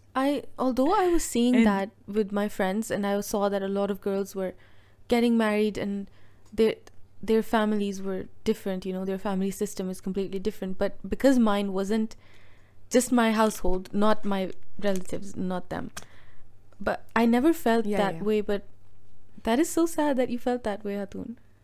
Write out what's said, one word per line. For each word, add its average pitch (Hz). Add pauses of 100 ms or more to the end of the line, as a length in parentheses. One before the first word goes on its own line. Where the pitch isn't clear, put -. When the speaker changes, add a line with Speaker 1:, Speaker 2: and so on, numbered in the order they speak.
(140)
Speaker 1:
I, 277 (140)
although 262
I 370
was 339
seeing 247
Speaker 2:
And 226
Speaker 1:
that 196 (160)
with 202
my 202
friends, 202
and 202
I 202
saw 202
that 196
a 196
lot 196
of 196
girls 196
were 190 (520)
getting 233
married, 214
and 202 (500)
their, 220 (460)
their 220
families 214
were 196 (180)
different, 196
you 185
know, 190
their 190
family 196
system 190
is 185
completely 190
different. 190
But 202 (120)
because 254
mine 202
wasn't, 208 (760)
just 247
my 233
household, 202
not 208
my 190 (380)
relatives, 190
not 185
them. - (880)
But - (100)
I 226
never 247
felt 233
Speaker 2:
Yeah, 202
Speaker 1:
that 196
Speaker 2:
yeah. 165
Speaker 1:
way, 214
but 202 (800)
that 233
is 330
so 330
sad 294
that 247
you 240
felt 247
that 208
way, 202
Hatun. 196 (280)